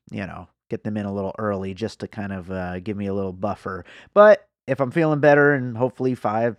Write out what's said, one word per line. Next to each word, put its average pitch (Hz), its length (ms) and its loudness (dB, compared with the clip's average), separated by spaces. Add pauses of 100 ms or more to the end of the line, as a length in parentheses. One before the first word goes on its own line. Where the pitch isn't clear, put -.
(100)
you 104 160 -8
know, 85 220 -16 (200)
get - 140 -8
them 107 140 -6
in 104 100 -4
a 98 80 -6
little 95 240 -4
early 98 340 -4
just 98 280 -8
to 101 80 -10
kind 101 240 -10
of, 92 180 -10
uh, 92 300 -6
give 101 160 -8
me 101 100 -6
a 98 80 -4
little 98 180 -4
buffer. 92 520 -8 (280)
But 208 360 6 (180)
if 131 140 -2
I'm 127 100 -2
feeling 156 300 2
better 147 340 6
in 127 220 -6
hopefully 127 400 -2
five, 113 420 -2